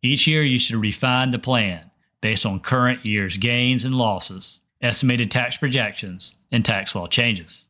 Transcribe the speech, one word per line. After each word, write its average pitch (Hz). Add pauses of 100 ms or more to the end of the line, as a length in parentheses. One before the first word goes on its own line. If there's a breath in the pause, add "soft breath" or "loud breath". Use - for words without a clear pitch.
Each 131
year, 156
you 127
should -
refine 127
the 123
plan 104 (320)
based 110
on 95
current 123
year's 101
gains 120
and 131
losses, 98 (200)
estimated 120
tax 123
projections, 107 (160)
and 117
tax 98
law 87
changes. 110